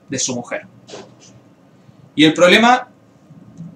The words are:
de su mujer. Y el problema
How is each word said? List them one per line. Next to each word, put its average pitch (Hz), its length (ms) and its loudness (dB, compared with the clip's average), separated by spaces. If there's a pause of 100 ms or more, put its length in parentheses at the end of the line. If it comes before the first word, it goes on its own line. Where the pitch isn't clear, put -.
de 131 100 -10
su 127 160 -8
mujer. - 280 -12 (1500)
Y 151 100 2
el 156 100 2
problema 214 540 2 (880)